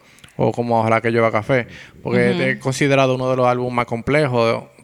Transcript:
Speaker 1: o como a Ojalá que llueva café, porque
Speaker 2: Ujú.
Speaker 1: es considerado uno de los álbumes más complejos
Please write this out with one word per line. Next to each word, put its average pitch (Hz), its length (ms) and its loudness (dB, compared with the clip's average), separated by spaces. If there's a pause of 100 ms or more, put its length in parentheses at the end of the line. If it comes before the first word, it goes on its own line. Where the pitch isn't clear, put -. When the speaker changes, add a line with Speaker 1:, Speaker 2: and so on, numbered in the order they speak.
(360)
Speaker 1:
o 123 160 0
como 120 240 -2
a 113 40 2
Ojalá 113 200 2
que 117 100 -2
llueva 117 200 2
café, 113 360 0 (360)
porque 123 300 2
Speaker 2:
Ujú. - 100 -2
Speaker 1:
es 131 160 -2
considerado 135 560 2
uno 127 160 -2
de 127 60 0
los 127 100 2
álbumes 123 280 0
más 120 120 0
complejos 120 800 0 (200)